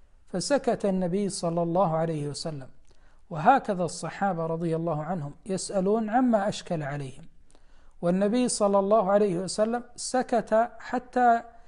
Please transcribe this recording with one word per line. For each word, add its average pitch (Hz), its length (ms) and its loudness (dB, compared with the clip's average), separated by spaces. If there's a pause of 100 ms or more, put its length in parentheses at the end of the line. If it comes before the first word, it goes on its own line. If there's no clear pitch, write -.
(280)
فسكت 214 580 0
النبي 185 420 0
صلى 170 340 -2
الله 170 340 2
عليه 160 320 -2
وسلم. 143 400 -10 (640)
وهكذا 190 540 2
الصحابة 165 600 -4
رضي 165 300 -2
الله 160 260 -2
عنهم 151 320 -6 (120)
يسألون 202 640 0
عما 226 380 4
أشكل 165 340 -4
عليهم، 139 420 -8 (800)
والنبي 202 460 2
صلى 202 300 2
الله 196 320 4
عليه 202 280 4
وسلم 220 440 -2 (140)
سكت 240 720 0 (100)
حتى 247 640 2 (240)